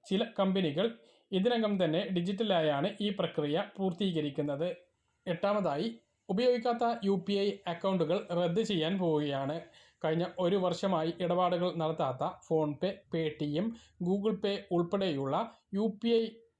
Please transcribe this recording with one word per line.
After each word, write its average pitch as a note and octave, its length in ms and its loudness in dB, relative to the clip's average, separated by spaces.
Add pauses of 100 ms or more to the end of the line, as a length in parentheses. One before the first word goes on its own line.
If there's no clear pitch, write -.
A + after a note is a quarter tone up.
ചില G3+ 160 0 (140)
കമ്പനികൾ F#3+ 480 2 (460)
ഇതിനകം G#3 520 2
തന്നെ D#3+ 160 2 (160)
ഡിജിറ്റലായാണ് F3 720 2 (120)
ഈ G#3 80 0 (100)
പ്രക്രിയ D#3+ 460 0 (120)
പൂർത്തീകരിക്കുന്നത്. D#3+ 920 -2 (580)
എട്ടാമതായി, F#3+ 640 0 (400)
ഉപയോഗിക്കാത്ത A#3+ 560 2 (200)
യു G3 100 2 (140)
പി G3+ 40 0
ഐ G3+ 160 2 (180)
അക്കൗണ്ടുകൾ F3+ 520 0 (200)
റദ്ദ് F3 320 2
ചെയ്യാൻ E3 280 0
പോവുകയാണ്. D3 580 0 (480)
കഴിഞ്ഞ E3 200 2 (200)
ഒരു F#3 120 4
വർഷമായി F3 540 0 (140)
ഇടപാടുകൾ F3 440 2 (120)
നടത്താത്ത D#3 420 0 (240)
PhonePe, D#3 440 0 (220)
Paytm, D#3 540 -2 (400)
Google G3 380 0
Pay G3+ 120 0 (200)
ഉൾപ്പെടെയുള്ള E3+ 580 0 (400)
യു G#3 120 0 (160)
പി A#3 60 0
ഐ A3+ 160 4 (360)